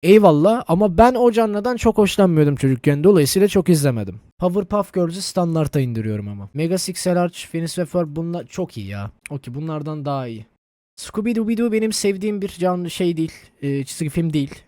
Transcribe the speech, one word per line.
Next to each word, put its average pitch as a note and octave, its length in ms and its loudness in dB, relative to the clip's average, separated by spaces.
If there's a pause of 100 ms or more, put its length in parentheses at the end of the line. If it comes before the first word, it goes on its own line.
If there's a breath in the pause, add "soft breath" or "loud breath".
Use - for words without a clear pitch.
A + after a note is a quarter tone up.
Eyvallah G3 640 6
ama F3+ 300 2
ben A#3+ 180 8
o A#3+ 160 4
canlıdan A3 460 -2
çok A3 200 2
hoşlanmıyordum E3+ 580 4
çocukken. C#3 480 0
Dolayısıyla F#3+ 440 4
çok F#3 220 0
izlemedim. A#2 500 0 (200)
Powerpuff F#3+ 540 -2
Girls'ü F3 280 -2
standarta D#3+ 580 -2
indiriyorum A2 480 -4
ama. G2+ 260 -12
Mega E3 240 -2
Six F3+ 300 -6
Large, F3 300 0 (140)
Phineas E3 280 -6
ve E3+ 60 -2
Ferb D#3 300 -4
bunlar E3+ 320 -6
çok - 300 -8
iyi G2+ 100 -10
ya. G2+ 240 -10 (180)
Okey, C3+ 240 -10
bunlardan D3+ 520 -8
daha C3+ 220 -6
iyi. A2 180 -12 (540)
Scooby-Dooby-Doo A3+ 720 -2
benim A3 220 0
sevdiğim G3+ 480 -4
bir G3+ 60 -6
canlı F3+ 420 -2
şey E3+ 280 -2
değil. D#3+ 140 -4 (300)
E, C#3 220 -4
çizgi D3+ 260 -6
film E3 240 -2
değil. C#3+ 220 -2 (120)